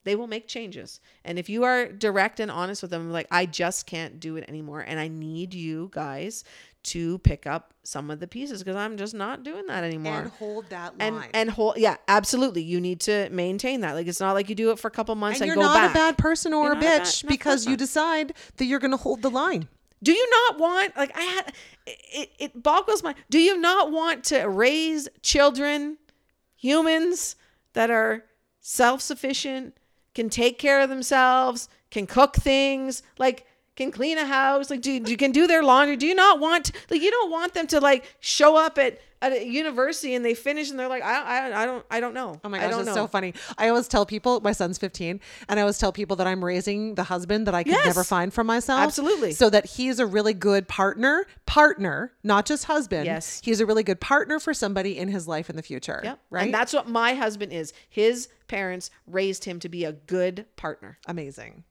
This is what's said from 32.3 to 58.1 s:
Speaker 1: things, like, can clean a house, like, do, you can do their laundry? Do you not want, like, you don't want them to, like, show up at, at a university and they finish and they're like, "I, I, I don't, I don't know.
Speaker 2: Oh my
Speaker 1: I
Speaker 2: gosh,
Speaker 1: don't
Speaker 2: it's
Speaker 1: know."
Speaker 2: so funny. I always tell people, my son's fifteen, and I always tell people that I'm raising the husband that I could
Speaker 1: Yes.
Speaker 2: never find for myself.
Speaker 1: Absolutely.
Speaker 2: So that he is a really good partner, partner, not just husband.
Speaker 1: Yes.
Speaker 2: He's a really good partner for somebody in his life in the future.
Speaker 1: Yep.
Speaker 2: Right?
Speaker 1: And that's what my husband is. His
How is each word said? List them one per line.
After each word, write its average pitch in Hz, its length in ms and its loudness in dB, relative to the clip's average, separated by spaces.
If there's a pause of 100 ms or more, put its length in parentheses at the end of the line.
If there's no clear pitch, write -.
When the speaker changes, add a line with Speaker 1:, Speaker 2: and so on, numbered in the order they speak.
Speaker 1:
things, 269 640 2 (160)
like, 254 280 0 (300)
can 269 160 -4
clean 302 260 -2
a 311 80 -2
house, 277 440 0
like, 269 120 -4
do, 269 100 -2
you 233 260 -2
can 269 140 2
do 302 160 6
their 330 160 6
laundry? 277 340 6
Do 254 100 -2
you 370 80 2
not 370 240 8
want, 320 320 0 (180)
like, 311 120 0
you 381 100 2
don't 453 200 0
want 339 220 -4
them 330 140 -2
to, 311 140 2
like, 269 240 4 (160)
show 302 340 6
up 311 220 4
at, 269 220 0 (220)
at 262 120 2
a 226 120 -2
university 269 680 -2
and 247 100 -2
they 233 120 2
finish 285 340 -4
and 269 100 -8
they're 254 100 -4
like, 254 120 -4
"I, 254 480 -2
I, 214 140 -2
I - 20 0
don't, 254 240 -8
I 220 100 -4
don't 233 140 -6
know. 220 300 -10
Speaker 2:
Oh 208 60 -10
my 202 100 -6
Speaker 1:
I - 40 -4
Speaker 2:
gosh, 185 80 -2
Speaker 1:
don't 233 100 -2
Speaker 2:
it's - 80 -4
Speaker 1:
know." 208 60 -2
Speaker 2:
so 214 120 0
funny. 185 260 -4 (240)
I 220 120 4
always 233 180 2
tell 208 180 4
people, 220 360 0
my 208 100 2
son's 180 260 -2
fifteen, 185 420 -6 (300)
and 208 80 0
I 208 60 4
always 202 160 2
tell 196 120 2
people 196 260 -4
that 185 100 0
I'm 185 180 -2
raising 202 500 -4
the 185 80 -2
husband 185 440 -2
that 190 80 0
I 175 80 0
could 277 80 0
Speaker 1:
Yes. 508 140 4
Speaker 2:
never 180 180 2
find 180 280 0
for 233 120 0
myself. 240 380 0
Speaker 1:
Absolutely. 302 500 0
Speaker 2:
So 214 180 6
that 208 160 6
he 254 220 -4
is 247 120 -2
a 254 60 2
really 214 300 0
good 196 320 2
partner, 226 580 0 (220)
partner, 196 640 4 (120)
not 208 220 2
just 294 200 -4
husband. 208 420 -2
Speaker 1:
Yes. 160 360 -6
Speaker 2:
He's 220 180 0
a 226 40 4
really 214 180 2
good 190 180 -2
partner 302 380 2
for 311 140 -4
somebody 196 440 -2
in 175 100 -6
his 190 200 -6
life 165 220 -6
in 160 60 -12
the 156 80 -10
future. - 400 -10
Speaker 1:
Yep. 254 160 -10 (100)
Speaker 2:
Right? 180 140 -4
Speaker 1:
And 233 100 -2
that's 339 200 0
what 285 140 0
my 233 280 2
husband 208 360 -4
is. 160 220 -8 (160)
His 240 380 0 (200)